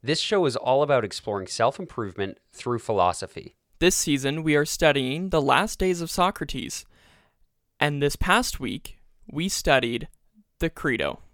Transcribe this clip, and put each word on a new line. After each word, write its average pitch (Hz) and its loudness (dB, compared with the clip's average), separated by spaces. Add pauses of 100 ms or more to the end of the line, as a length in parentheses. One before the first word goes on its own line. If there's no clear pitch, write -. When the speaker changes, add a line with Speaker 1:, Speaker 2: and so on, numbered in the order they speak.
Speaker 1:
This 147 -2
show 196 2
is 131 0
all 131 2
about 135 2
exploring 98 -6
self-improvement 107 -2 (120)
through 120 -4
philosophy. 92 0 (240)
Speaker 2:
This 180 4
season, 143 -2
we 151 4
are 147 2
studying 147 0
The 165 2
Last 139 2
Days 185 0
of 165 -6
Socrates. - -2 (960)
And 147 0
this 143 0
past 214 2
week, - -8 (320)
we 185 -4
studied 127 0 (500)
the 165 0
Credo. 101 -2 (120)